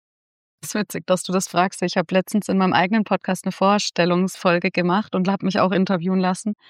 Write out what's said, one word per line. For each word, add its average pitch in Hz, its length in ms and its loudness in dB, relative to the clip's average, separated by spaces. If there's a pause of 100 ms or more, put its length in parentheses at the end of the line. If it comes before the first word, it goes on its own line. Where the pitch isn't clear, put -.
(640)
Ist - 120 -8
witzig, 196 320 -4
dass 185 180 2
du 180 80 -6
das 185 160 -2
fragst. 180 340 0
Ich 175 140 -2
hab 165 160 -2
letztens 190 360 0
in 190 80 2
meinem 185 160 2
eigenen 196 320 2
Podcast - 400 -4
eine 190 80 -4
Vorstellungsfolge 185 1200 0
gemacht 180 440 0
und 185 140 0
hab 196 140 -2
mich 190 160 0
auch 190 140 2
interviewen 185 480 0
lassen. 185 340 -2 (160)